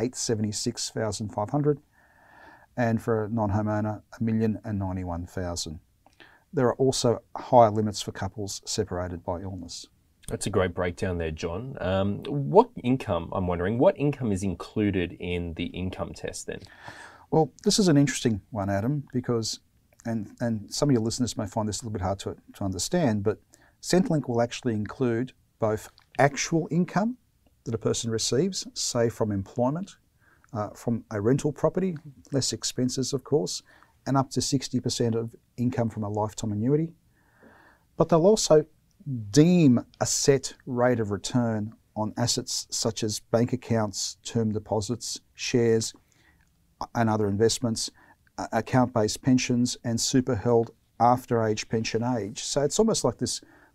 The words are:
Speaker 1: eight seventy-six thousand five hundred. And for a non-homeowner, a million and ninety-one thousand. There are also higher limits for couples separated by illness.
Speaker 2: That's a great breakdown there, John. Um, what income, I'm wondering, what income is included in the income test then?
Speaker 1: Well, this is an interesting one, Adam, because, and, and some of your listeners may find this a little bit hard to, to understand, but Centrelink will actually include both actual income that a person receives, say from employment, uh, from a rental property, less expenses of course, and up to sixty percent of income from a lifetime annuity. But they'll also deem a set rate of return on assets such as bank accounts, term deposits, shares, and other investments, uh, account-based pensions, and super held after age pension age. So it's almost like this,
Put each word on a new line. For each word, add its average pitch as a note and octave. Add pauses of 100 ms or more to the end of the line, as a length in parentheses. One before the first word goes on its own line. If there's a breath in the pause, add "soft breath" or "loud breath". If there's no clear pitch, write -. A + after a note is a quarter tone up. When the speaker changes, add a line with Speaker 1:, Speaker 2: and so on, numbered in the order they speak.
Speaker 1:
eight B2
seventy-six A2
thousand G#2+
five G#2
hundred. D3 (960 soft breath)
And A#2
for A2
a G2+
non-homeowner, G#2+ (180)
a -
million A2
and G#2+
ninety-one F2+
thousand. F2 (720 soft breath)
There C3
are A#2
also C3 (160)
higher A#2+
limits G#2+
for -
couples G2
separated F2+
by F2+
illness. F#2+ (420)
Speaker 2:
That's -
a -
great F#2
breakdown F2+
there, E2
John. F2
Um, F#2+
what C#3+ (140)
income, G2+
I'm F#2+
wondering, F2
what F3
income C3+
is F#2
included F#2+
in F2
the E2+
income F2+
test -
then? - (680 loud breath)
Speaker 1:
Well, D#3+ (120)
this G#3
is G3+
an D3+
interesting B2
one, G2
Adam, B2 (100)
because, A#2+ (460)
and, A2+
and A#2
some D3
of C#3
your A2+
listeners A2+
may A2
find A2
this -
a -
little G#2+
bit G#2+
hard F#2+
to, - (200)
to -
understand, G#2+
but G2+ (440 soft breath)
Centrelink F3
will A#2
actually A#2+
include A#2 (260)
both G#2+ (260)
actual D#3
income F#3 (520)
that A#2
a B2
person A#2
receives, B2+
say -
from A2
employment, B2 (560 soft breath)
uh, G#2+
from -
a G#2+
rental C3+
property, F3+ (360)
less C#3
expenses B2+
of C3+
course, E3 (460 soft breath)
and C3+
up C3+
to B2
sixty -
percent A#2+
of A#2 (200)
income A#2+
from A2
a G2+
lifetime G#2+
annuity. C#3 (1040 soft breath)
But D#3+
they'll E3
also D#3+ (640)
deem D3+ (160)
a -
set - (100)
rate B2
of G#2
return A2 (220)
on G#2+
assets -
such -
as G#2
bank A#2
accounts, A2
term A2+
deposits, G#2+ (140)
shares, A2+ (1000 soft breath)
and A#2
other G#2+
investments, A2 (480 soft breath)
uh, -
account-based A#2
pensions, B2+
and A#2
super C3
held A#2 (280)
after A#2+
age G#2+
pension A2+
age. A#2+
So -
it's D3
almost G#3+
like B2
this, - (340 soft breath)